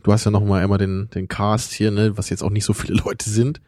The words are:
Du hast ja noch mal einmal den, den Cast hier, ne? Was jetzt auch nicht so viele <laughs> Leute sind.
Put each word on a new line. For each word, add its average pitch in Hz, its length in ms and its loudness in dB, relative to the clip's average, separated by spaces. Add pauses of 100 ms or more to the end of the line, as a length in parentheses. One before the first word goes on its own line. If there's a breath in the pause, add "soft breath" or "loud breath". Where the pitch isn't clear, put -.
Du 107 100 4
hast 107 120 2
ja 110 60 2
noch 104 140 4
mal 98 160 2
einmal 98 160 2
den, 98 380 -2
den 95 120 -4
Cast 107 460 -2
hier, 107 160 0
ne? 104 280 2
Was - 120 -6
jetzt 95 140 -4
auch - 80 -2
nicht 104 140 -2
so 104 80 2
viele - 260 -4
<laughs> - 40 -2
Leute 101 260 -8
sind. 120 380 0